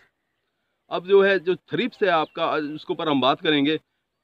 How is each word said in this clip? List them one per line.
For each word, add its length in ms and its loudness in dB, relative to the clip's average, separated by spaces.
अब 160 -8
जो 160 6
है, 160 2
जो 160 -2
थ्रिप्स 480 -6
है 60 0
आपका, 420 0
उसके 420 -6
ऊपर 160 -6
हम 120 2
बात 200 2
करेंगे। 380 0